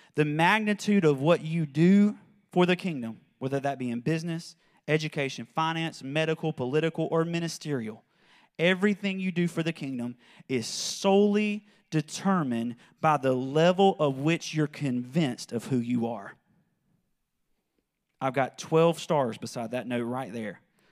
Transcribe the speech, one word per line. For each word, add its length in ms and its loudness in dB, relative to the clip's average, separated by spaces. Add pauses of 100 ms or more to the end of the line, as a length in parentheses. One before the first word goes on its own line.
(160)
The 100 2
magnitude 800 2
of 160 4
what 200 4
you 260 -2
do 500 4 (340)
for 140 4
the 120 2
kingdom, 420 -6 (180)
whether 220 -4
that 180 -4
be 140 -6
in 80 -4
business, 560 -4 (320)
education, 580 -2
finance, 560 -4
medical, 500 -2
political, 600 -2
or 140 0
ministerial, 800 -6 (540)
everything 600 0
you 120 -2
do 160 2
for 140 -4
the 120 -2
kingdom 420 -6 (320)
is 180 -2
solely 1040 0 (220)
determined 840 0 (240)
by 180 4
the 160 0
level 680 4
of 200 0
which 340 -2
you're 140 0
convinced 840 -4
of 140 -6
who 120 0
you 300 -2
are. 280 -10 (1800)
I've 140 -2
got 240 0
twelve 420 4
stars 380 0
beside 340 -8
that 160 -6
note 160 -2
right 300 -6
there. 280 -8 (300)